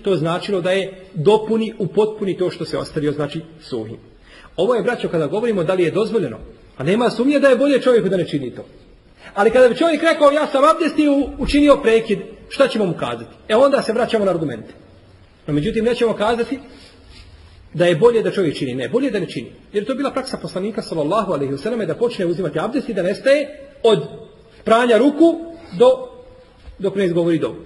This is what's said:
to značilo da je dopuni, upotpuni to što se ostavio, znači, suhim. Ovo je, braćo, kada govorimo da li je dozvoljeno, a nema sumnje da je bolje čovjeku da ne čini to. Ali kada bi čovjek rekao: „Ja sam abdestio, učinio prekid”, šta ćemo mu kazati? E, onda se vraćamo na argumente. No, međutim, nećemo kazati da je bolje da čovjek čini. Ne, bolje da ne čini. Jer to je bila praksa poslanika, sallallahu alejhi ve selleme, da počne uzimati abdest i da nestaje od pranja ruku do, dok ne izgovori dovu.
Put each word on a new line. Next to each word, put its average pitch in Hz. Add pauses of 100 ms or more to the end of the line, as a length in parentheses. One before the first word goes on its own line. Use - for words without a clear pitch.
to 190
značilo 175
da 180
je 190
dopuni, 214
upotpuni 208
to 180
što -
se 151
ostavio, 147
znači, 147 (200)
suhim. 110 (580)
Ovo 214
je, 220
braćo, 220
kada 160
govorimo 202
da 185
li 185
je 160
dozvoljeno, 180 (380)
a 131
nema 214
sumnje 277
da 277
je 262
bolje 277
čovjeku 226
da 190
ne 170
čini 127
to. 104 (680)
Ali 208
kada 254
bi 226
čovjek 320
rekao: 320
„Ja 294
sam 269
abdestio, 302 (100)
učinio 285
prekid”, 226 (300)
šta 269
ćemo 214
mu 165
kazati? 120 (140)
E, 220
onda 269
se 220
vraćamo 220
na 190
argumente. 139 (720)
No, 156
međutim, 202
nećemo 233
kazati 233 (1160)
da 165
je 175
bolje 226
da 185
čovjek 170
čini. 127
Ne, 127
bolje 254
da 202
ne 160
čini. - (200)
Jer 202
to 262
je 247
bila 277
praksa 254
poslanika, 196
sallallahu 180
alejhi 143
ve 135
selleme, 220
da 160
počne 233
uzimati 170
abdest 226
i 233
da 185
nestaje 262 (340)
od 208 (600)
pranja 233
ruku 311 (380)
do, 254 (680)
dok 190
ne 196
izgovori 170
dovu. 127